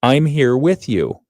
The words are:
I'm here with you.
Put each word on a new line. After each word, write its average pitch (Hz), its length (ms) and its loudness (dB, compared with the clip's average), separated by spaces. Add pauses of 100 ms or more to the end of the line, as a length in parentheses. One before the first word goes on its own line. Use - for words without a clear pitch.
I'm 139 220 2
here 143 300 0
with 170 320 -2
you. 80 420 -4